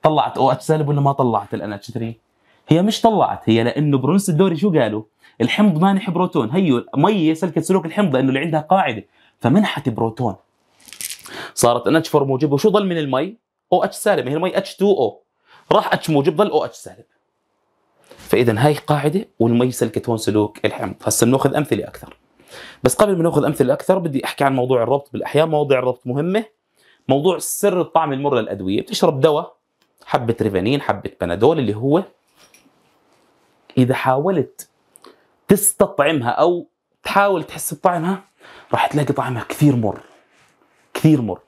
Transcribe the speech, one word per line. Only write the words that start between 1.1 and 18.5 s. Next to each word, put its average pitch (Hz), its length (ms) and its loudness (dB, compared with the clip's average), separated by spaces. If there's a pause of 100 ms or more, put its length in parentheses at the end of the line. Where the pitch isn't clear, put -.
طلعت 117 420 -2
ال - 80 -6
ان 107 100 -8
اتش - 180 -14
ثري؟ 113 300 -10 (480)
هي 165 140 4
مش 214 180 0
طلعت، - 480 -2
هي 113 140 4
لأنه 139 360 0
برونس 160 300 0
الدوري 170 280 2
شو 180 160 0
قالوا؟ 107 300 0 (380)
الحمض 202 420 2
مانح 196 280 0
بروتون، 170 400 -2
هيو 151 360 0 (100)
مية 160 380 2
سلكت 165 240 -4
سلوك 180 280 -2
الحمض 160 300 -2
لأنه 127 120 0
اللي 135 120 -2
عندها 156 200 -2
قاعدة، 147 440 -2 (340)
فمنحت 156 500 0
بروتون. 113 480 -4 (1160)
صارت 120 320 2
ان 135 100 2
اتش 160 120 0
فور 143 160 2
موجب، 135 280 0
وشو 143 180 2
ظل 202 160 0
من 170 120 -2
المي؟ 151 380 -4 (360)
او 180 120 2
اتش 202 120 -6
سالب، 156 320 0
هي 139 60 -4
المي 170 220 -2
اتش - 200 -6
تو 202 160 2
او. 113 300 -2 (500)
راح 208 200 2
اتش - 180 -4
موجب 151 260 2
ظل 208 140 2
او 151 140 0
اتش - 120 -12
سالب. - 280 -20 (1120)
فإذا 117 500 0